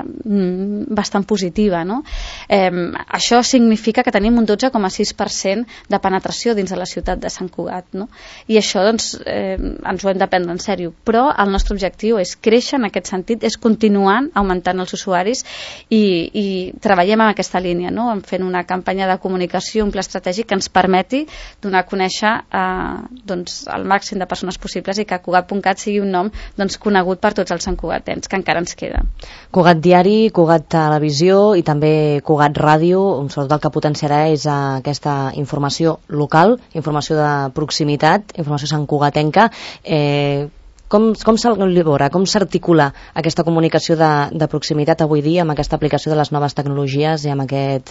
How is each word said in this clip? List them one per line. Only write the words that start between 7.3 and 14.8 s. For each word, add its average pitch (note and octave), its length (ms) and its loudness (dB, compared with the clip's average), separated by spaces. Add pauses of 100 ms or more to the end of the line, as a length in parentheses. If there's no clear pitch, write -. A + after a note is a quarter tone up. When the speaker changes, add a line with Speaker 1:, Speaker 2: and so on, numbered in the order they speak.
Speaker 1:
Sant F#3 200 -8
Cugat, F3+ 440 -8
no? G3+ 120 -8 (400)
I A3 120 4
això, G3 260 0
doncs, A3+ 400 -2
em, F#3+ 580 -6
ens F#3+ 200 -6
ho G3 80 2
hem F#3+ 80 -2
de F#3+ 120 0
prendre F3 220 -2
en F3+ 80 -8
sèrio, F3+ 320 -6 (100)
però A#3 280 2
el G3+ 200 0
nostre G4 240 0
objectiu G#3 460 -2
és - 180 -6
créixer B3 400 2
en G#3 80 -2
aquest - 240 -6
sentit, G#3+ 320 -4
és A3+ 160 -2
continuar G#3+ 640 2 (100)
augmentant F#3 480 0